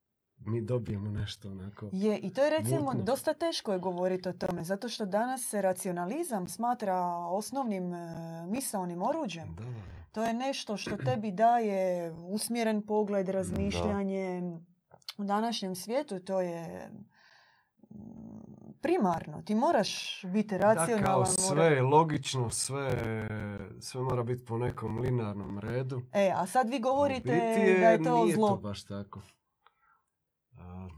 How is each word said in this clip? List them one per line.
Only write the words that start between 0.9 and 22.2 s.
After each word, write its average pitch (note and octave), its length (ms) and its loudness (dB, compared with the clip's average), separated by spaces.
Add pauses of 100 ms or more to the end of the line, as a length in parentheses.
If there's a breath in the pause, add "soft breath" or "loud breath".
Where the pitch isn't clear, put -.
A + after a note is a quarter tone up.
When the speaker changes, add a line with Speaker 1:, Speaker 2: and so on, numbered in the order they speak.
Speaker 1:
nešto G#2 400 -6
onako G2 420 -12
Speaker 2:
Je, G3+ 260 0
i F3+ 140 -8
to C4+ 120 2
je, D4+ 60 4
recimo, D#4 320 0
Speaker 1:
mutno. C4+ 200 -2
Speaker 2:
dosta C4+ 320 0
teško D#4+ 380 -2
je F#3 60 0
govoriti F#3 500 0
o F3 40 -4
tome, F3 320 -4
zato G3 240 -4
što A3 180 -4
danas A#3+ 360 0
se G3+ 200 -2
racionalizam F#3 840 -2
smatra A3+ 480 -2 (320)
osnovnim, G3 680 -2
e, E3+ 120 -8 (400)
misaonim F#3 560 -4
oruđem. G#3 520 -4
Speaker 1:
Da, G#2 100 -12
da, B2 60 -10
da. A#2+ 60 -8 (360 loud breath)
Speaker 2:
To A3 120 -4
je A3+ 100 0
nešto C4 420 -4
što G#3 200 -6
tebi A3+ 360 -2
daje F#3+ 800 4
usmjeren G#3+ 720 -2
pogled, G#3 440 0
Speaker 3:
Da. F#3+ 60 -2
Speaker 2:
razmišljanje. F#3+ 1080 0 (760)
U G#3 60 -6
današnjem G#3 500 -2
svijetu G#3+ 460 -4
to F#3+ 200 -2
je, E3+ 500 -6 (1000 soft breath)
mm, - 420 -16 (520)
primarno. F3+ 600 0
Ti G#3+ 120 -2
moraš B3+ 680 2
biti G#3 300 0
Speaker 1:
Da, F3+ 60 0
kao G#3 160 8
Speaker 2:
racionalan, F#3+ 500 4
Speaker 1:
sve F#3 300 2
Speaker 2:
mora- D#3+ 100 6
Speaker 1:
je C#3 160 6
logično, C#3 680 4